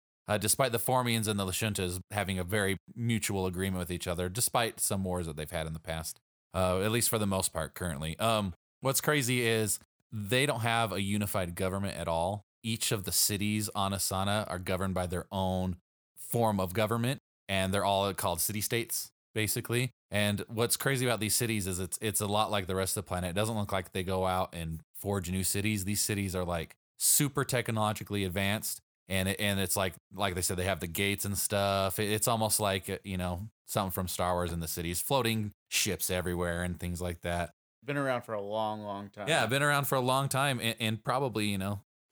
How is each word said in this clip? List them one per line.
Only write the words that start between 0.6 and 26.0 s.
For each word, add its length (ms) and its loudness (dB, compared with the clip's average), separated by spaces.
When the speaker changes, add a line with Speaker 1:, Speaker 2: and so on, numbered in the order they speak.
Speaker 1:
the 80 0
Formians 480 2
and 120 2
the 60 0
Lashuntas 540 0
having 280 0
a 40 0
very 340 2
mutual 500 0
agreement 340 0
with 120 -4
each 160 -4
other, 220 -2
despite 500 0
some 240 0
wars 240 -2
that 80 -6
they've 160 -8
had 160 -2
in 60 -6
the 60 -8
past, 400 -6
uh, 260 4
at 120 2
least 180 2
for 100 2
the 80 2
most 240 0
part 220 -4
currently. 460 -4
Um, 340 2
what's 200 0
crazy 440 2
is 340 2
they 340 2
don't 160 0
have 320 2
a 80 -2
unified 540 0
government 420 -2
at 100 -4
all. 360 0
Each 280 -2
of 120 0
the 80 -4
cities 640 2
on 160 0
Asana 580 0
are 100 -4
governed 340 -2
by 140 0
their 240 -4
own 440 0
form 420 2
of 140 -2
government, 460 2
and 240 2
they're 120 2
all 280 4
called 260 0
city-states, 720 -2
basically. 580 0
And 360 2
what's 300 0
crazy 280 0
about 140 2
these 160 2
cities 320 0
is 120 -2
it's, 220 -4
it's 200 0
a 60 0
lot 240 2
like 160 0
the 80 -2
rest 220 0
of 80 -4
the 20 -16
planet. 240 -2
It 40 -6
doesn't 220 0
look 140 -4
like 200 -2
they 120 -4
go 220 0
out 280 0
and 280 -6
forge 360 -2
new 120 0
cities. 420 0
These 160 0